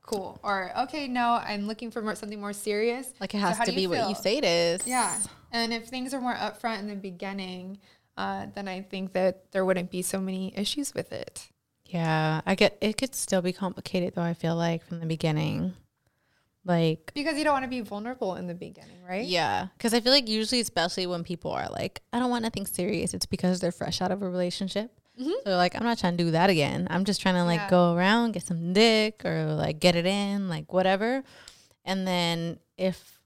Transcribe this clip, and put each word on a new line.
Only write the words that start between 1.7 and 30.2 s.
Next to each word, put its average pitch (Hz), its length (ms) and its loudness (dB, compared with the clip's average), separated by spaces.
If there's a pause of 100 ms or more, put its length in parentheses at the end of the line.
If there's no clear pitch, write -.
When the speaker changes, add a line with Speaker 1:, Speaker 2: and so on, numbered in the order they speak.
Speaker 1:
for 233 100 -6
more, 214 140 -2
something 208 240 -10
more 202 140 -6
serious." 226 680 -2
Speaker 2:
Like, 196 140 -6
it 208 60 0
Speaker 1:
So 196 80 2
Speaker 2:
has 208 100 2
Speaker 1:
how 233 80 2
Speaker 2:
to 190 60 0
Speaker 1:
do 185 100 0
you 190 80 2
Speaker 2:
be 160 80 2
what 139 120 2
you 156 60 -2
Speaker 1:
feel? - 80 -12
Speaker 2:
say 208 140 2
it 285 80 0
is. 170 420 2
Speaker 1:
Yeah. 247 320 0 (320)
And 233 220 -2
if 233 140 -8
things 254 260 -6
are 269 80 -4
more 247 140 -2
upfront 220 440 -4
in 208 80 -8
the 208 80 -8
beginning, 190 800 -8 (400)
uh, 196 380 -4
then 202 120 -8
I 185 140 -6
think 190 320 -8
that 185 380 0
there 190 140 0
wouldn't 180 260 0
be 180 100 -4
so 190 180 -2
many 190 380 -4
issues 277 360 -4
with - 180 -6
it. - 360 -12 (380)
Speaker 2:
Yeah. 156 600 2
I 190 100 2
get, - 260 4
it 208 160 0
could - 180 -4
still - 260 0
be 180 120 0
complicated 180 640 -4
though, 175 60 -2
I 170 120 0
feel 165 220 -2
like, 170 300 0
from 170 140 -10
the 165 60 -8
beginning. 160 680 0 (880)
Like, 165 500 2
Speaker 1:
Because 294 240 -2
you 311 60 0
don't 302 100 4
wanna 262 140 0
be 247 140 -4
vulnerable 208 540 -4
in 180 120 -8
the 175 80 -6
beginning, - 480 -16
right? 185 220 -4
Speaker 2:
Yeah. 170 420 2 (100)
'Cause 220 160 0
I 240 60 4
feel 240 120 4
like 269 160 6
usually, 220 340 0
especially 180 440 -2
when 175 180 -2
people - 280 -6
are - 180 -4
like, - 320 -6 (100)
"I 233 60 -2
don't 247 140 0
want 240 120 0
nothing 214 220 -4
serious," 180 480 -2
it's 180 140 -4
because 180 320 0
they're 180 120 0
fresh - 300 -4
out 180 100 0
of 196 120 -2
a 185 60 -4
relationship. 180 640 -4 (280)
Speaker 1:
Mm-hmm. 262 120 -4 (140)
Speaker 2:
So, 196 120 2
like, 180 180 4
"I'm - 80 -4
not 233 160 0
trying 175 180 2
to 175 60 2
do 170 80 4
that 170 180 6
again. 160 400 2
I'm 180 160 2
just 196 160 0
trying 185 140 4
to, 180 80 4
like, 170 180 4
Speaker 1:
Yeah. 196 80 -6
Speaker 2:
go 175 240 8
around, 214 380 4
get 180 160 -6
some 170 260 -2
dick 220 520 4
or, 160 280 0
like, 156 260 -2
get 175 160 6
it 170 120 2
in, 202 420 0